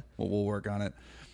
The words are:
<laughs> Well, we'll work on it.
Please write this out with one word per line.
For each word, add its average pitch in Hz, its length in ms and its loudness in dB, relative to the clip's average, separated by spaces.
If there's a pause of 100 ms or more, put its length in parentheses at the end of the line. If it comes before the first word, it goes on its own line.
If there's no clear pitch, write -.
<laughs> - 100 -20
Well, 101 120 0
we'll 101 160 4
work 101 240 0
on 101 140 2
it. 98 100 -2 (400)